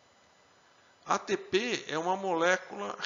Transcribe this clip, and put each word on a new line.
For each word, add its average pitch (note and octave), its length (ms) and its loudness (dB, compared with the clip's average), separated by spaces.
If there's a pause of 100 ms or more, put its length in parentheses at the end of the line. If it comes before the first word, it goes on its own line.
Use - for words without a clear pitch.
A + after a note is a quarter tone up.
(1080)
A F#3+ 120 2
T G3 180 0
P F#3+ 500 0
é C#3+ 100 -2
uma F3+ 200 0
molécula F#3+ 880 0